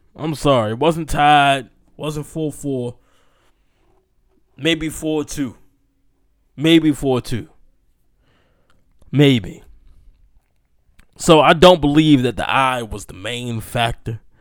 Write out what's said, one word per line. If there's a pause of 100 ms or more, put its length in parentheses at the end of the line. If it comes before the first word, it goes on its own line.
(140)
I'm
sorry.
It
wasn't
tied. (260)
Wasn't
four
four. (1600)
Maybe
four
two. (960)
Maybe
four
two. (1600)
Maybe. (1500)
So
I
don't
believe
that
the
eye
was
the
main
factor. (200)